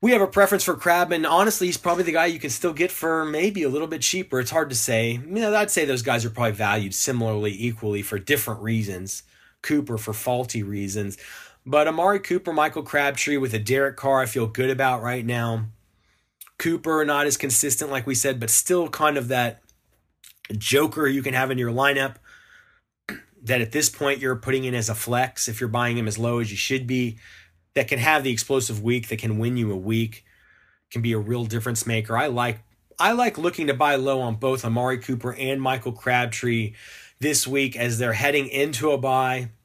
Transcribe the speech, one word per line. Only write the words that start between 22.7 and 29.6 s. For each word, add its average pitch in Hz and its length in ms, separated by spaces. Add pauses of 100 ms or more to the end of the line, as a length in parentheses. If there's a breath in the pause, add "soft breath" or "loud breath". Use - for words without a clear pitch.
<clears throat> - 340
that 123 200
at 110 100
this 151 160
point 139 320
you're 127 160
putting 131 280
in 127 100
as 113 160
a 107 40
flex 123 540
if 110 120
you're 123 100
buying 120 260
him 113 100
as 110 120
low 120 220
as 110 100
you 101 80
should 131 280
be, 123 300 (580 loud breath)
that 123 140
can 135 100
have 147 240
the 131 80
explosive 120 540
week, 120 240
that 110 100
can 110 180
win 120 200
you 110 160